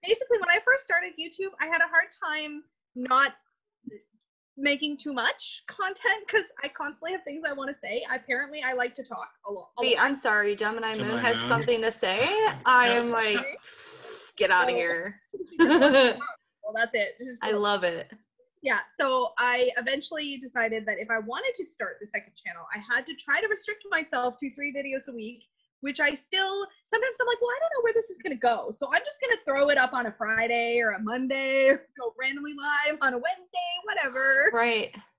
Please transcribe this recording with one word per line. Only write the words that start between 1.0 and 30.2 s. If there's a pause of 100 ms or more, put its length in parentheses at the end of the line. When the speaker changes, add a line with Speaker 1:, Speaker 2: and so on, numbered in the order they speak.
Speaker 1:
YouTube,
I
had
a
hard (180)
time (320)
not (1200)
making
too
much
content
'cause (180)
I
constantly
have
things
I
wanna
say.
Apparently,
I
like
to
talk (200)
a
lo-,
a
Speaker 2:
Wait,
Speaker 1:
lot.
Speaker 2:
I'm
sorry.
Gemini
Speaker 3:
Gemini
Speaker 2:
Moon
has
Speaker 3:
Moon.
Speaker 2:
something
to
say.
Speaker 3:
<laughs>
Speaker 2:
I
am
like,
Speaker 1:
Okay. (800)
Speaker 2:
"Get
outta
Speaker 1:
So,
Speaker 2:
here." (140)
Speaker 1:
<laughs>
she
just
wants
Speaker 2:
<laughs>
Speaker 1:
to
talk. (240)
Well,
that's
it.
She
just
Speaker 2:
I
Speaker 1:
wants
Speaker 2:
love
it. (500)
Speaker 1:
Yeah, (180)
so
I
eventually
decided
that
if
I
wanted
to
start
the
second
channel, (120)
I
had
to
try
to
restrict
myself
to
three
videos
a
week, (360)
which
I
still, (160)
sometimes
I'm
like,
"Well,
I
don't
know
where
this
is
gonna
go,
so
I'm
just
gonna
throw
it
up
on
a
Friday